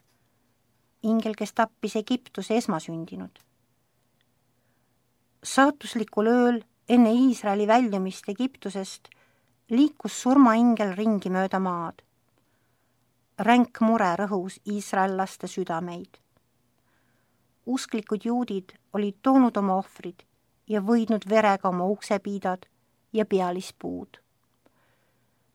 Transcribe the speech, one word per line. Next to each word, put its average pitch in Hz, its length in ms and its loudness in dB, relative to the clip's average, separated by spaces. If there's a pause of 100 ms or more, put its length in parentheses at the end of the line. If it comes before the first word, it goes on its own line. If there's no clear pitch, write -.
(1080)
Ingel, 220 240 0
kes - 240 -8
tappis 220 400 -4
Egiptuse 220 640 -4
esmasündinud. 170 800 -8 (2000)
Saatuslikul 233 880 0
ööl 240 320 2 (240)
enne 233 320 6
Iisraeli 208 500 2
väljumist 208 640 0
Egiptusest 196 800 -8 (640)
liikus 277 480 0
surmaingel 233 720 4
ringi 202 400 -2
mööda 190 260 -2
maad. 175 460 -6 (1400)
Ränk 240 400 2
mure 220 300 2 (100)
rõhus 190 380 -6 (100)
iisraellaste 190 800 -4
südameid. 175 720 -8 (1500)
Usklikud 220 600 -6
juudid 233 480 -4 (200)
olid 202 280 -4
toonud 262 360 4
oma 196 200 2
ohvrid - 460 -10 (440)
ja 208 140 -2
võidnud 220 480 0
verega 208 400 2
oma 180 160 -2
uksepiidad 196 800 -4 (480)
ja 214 120 0
pealispuud. 180 920 -4 (1400)